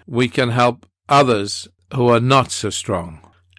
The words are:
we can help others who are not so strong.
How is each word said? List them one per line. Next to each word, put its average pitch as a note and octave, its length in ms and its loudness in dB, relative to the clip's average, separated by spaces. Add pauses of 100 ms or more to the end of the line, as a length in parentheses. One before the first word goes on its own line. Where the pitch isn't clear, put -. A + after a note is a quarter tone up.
we A#2+ 240 -2
can B2+ 200 -2
help B2 360 0 (240)
others B2 580 0 (280)
who B2 140 2
are A#2 100 4
not B2+ 320 2
so - 180 -6
strong. F2 500 -8 (400)